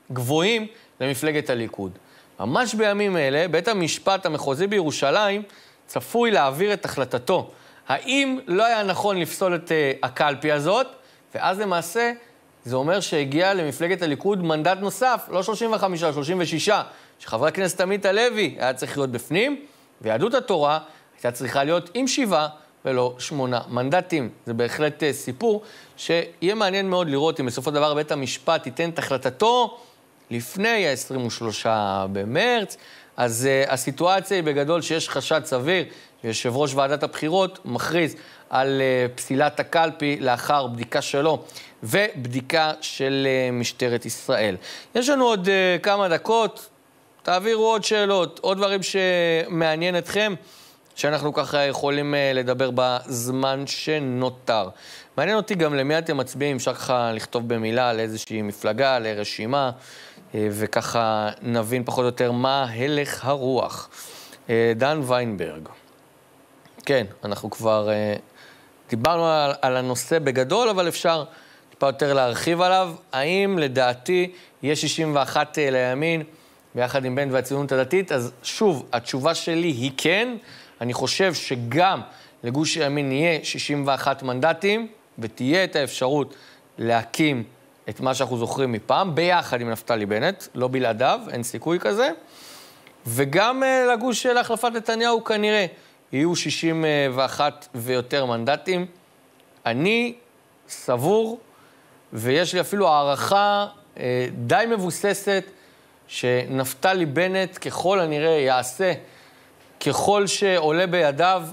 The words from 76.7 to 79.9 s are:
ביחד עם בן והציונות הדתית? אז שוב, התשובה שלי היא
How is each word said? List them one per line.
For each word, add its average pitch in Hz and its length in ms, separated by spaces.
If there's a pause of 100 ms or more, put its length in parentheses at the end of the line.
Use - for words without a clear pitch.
ביחד 123 300
עם 127 100
בן 139 180
והציונות 135 400
הדתית? 139 400
אז 120 200 (100)
שוב, 170 500
התשובה 135 420
שלי 170 340
היא 131 280